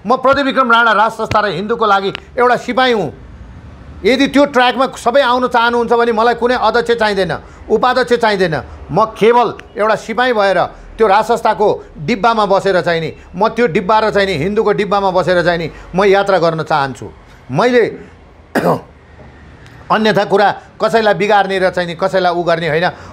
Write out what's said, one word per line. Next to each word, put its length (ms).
म 100
प्रदीप 300
विक्रम 260
राणा 200
राज 200
संस्था 280
र 60
हिन्दूको 400
लागि 280
एउटा 180
सिपाही 380
हुँ। 180
यदि 220
त्यो 180
ट्र्याकमा 420
सबै 240
आउन 260
चाहनुहुन्छ 460
भने 180
मलाई 220
कुनै 220
अध्यक्ष 360
चाहिँदैन, 460
उपाध्यक्ष 440
चाहिँदैन। 480
म 140
केवल 480
एउटा 180
सिपाही 380
भएर 260
त्यो 100
राज 180
संस्थाको 580
डिब्बामा 480
बसेर 360
चाहिँ 200
नि 120
म 120
त्यो 200
डिब्बा 320
र 100
चाहिँ 180
नि 60
हिन्दूको 380
डिब्बामा 400
बसेर 320
चाहिँ 160
नि 120
म 80
यात्रा 340
गर्न 260
चाहन्छु। 420
मैले 460
<clears throat> 300
अन्यथा 320
कुरा 380
कसैलाई 320
बिगार्ने 460
र 100
चाहिँ 200
नि 120
कसैलाई 320
उ 100
गर्ने 260
होइन। 220